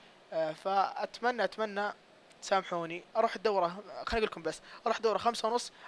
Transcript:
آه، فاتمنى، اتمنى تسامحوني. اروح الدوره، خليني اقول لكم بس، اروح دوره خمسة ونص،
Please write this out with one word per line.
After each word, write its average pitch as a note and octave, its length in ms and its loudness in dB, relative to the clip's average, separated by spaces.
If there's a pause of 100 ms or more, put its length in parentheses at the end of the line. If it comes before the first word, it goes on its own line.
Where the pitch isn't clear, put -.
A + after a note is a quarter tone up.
(320)
آه، D#3+ 200 0
فاتمنى، G3+ 920 0
اتمنى G#3 480 -2 (500)
تسامحوني. F3 600 0 (120)
اروح A3+ 180 4
الدوره، G3 320 2
خليني F3 420 -8
اقول A3+ 140 0
لكم F3 200 -2
بس، D#3+ 180 -4 (260)
اروح A3 120 2
دوره G#3 200 4
خمسة A3+ 300 2
ونص، A#3 240 0 (160)